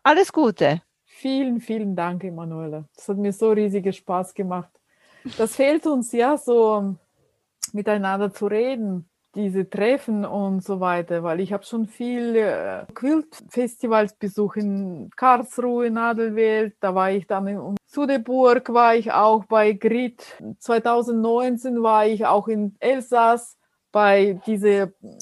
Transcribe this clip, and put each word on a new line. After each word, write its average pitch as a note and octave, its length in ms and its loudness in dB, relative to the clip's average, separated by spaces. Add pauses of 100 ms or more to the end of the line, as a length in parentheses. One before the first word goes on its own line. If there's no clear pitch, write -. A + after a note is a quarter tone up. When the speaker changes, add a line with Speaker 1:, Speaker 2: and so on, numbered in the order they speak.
Speaker 1:
alles D#4+ 300 4
Gute. F3 480 2 (240)
Speaker 2:
Vielen, C4 560 -4
vielen G#3+ 340 -6
Dank, F3 300 -6
Emanuela. D#3+ 600 -10 (120)
Es - 120 -20
hat G3 100 -4
mir G3+ 160 -2
so A3 160 2
riesigen G3+ 420 0
Spaß F#3 400 -6
gemacht. F3+ 380 -8 (680)
Das A3 200 -2
fehlt D4 300 2
uns C4 260 -2
ja, B3 260 2
so G#3+ 560 2 (760)
miteinander G3+ 600 -2
zu G#3+ 140 -6
reden, G#3+ 640 -4 (240)
diese F#3+ 340 -4
Treffen G#3+ 560 -2
und G3 400 -4
so F#3+ 160 -6
weiter, F3 420 -2
weil E3+ 180 -4
ich F#3+ 120 -4
habe G3 120 -6
schon A3+ 220 -6
viel, A#3+ 500 -4
äh, G2 580 -2
Quilt-Festivals A#3+ 1200 -2
besucht G#3 420 -4
in G3 600 -6
Karlsruhe, A#3+ 720 0
Nadelwelt, A3 920 0
da F#3 140 -2
war F#3+ 160 2
ich G3 160 -2
dann G3 220 -4
in G3+ 360 -6
Sudeburg, B3+ 880 2
war A#3 220 6
ich A3+ 180 0
auch G#3+ 320 4
bei G#3+ 300 4
Grit, A#3 500 -2 (360)
zweitausendneunzehn A#3 1200 0
war G#3+ 240 4
ich A3 200 0
auch G3+ 220 2
in G#3 320 -4
Elsass, A#3 760 0 (340)
bei G3+ 560 4
diese G3+ 460 2 (300)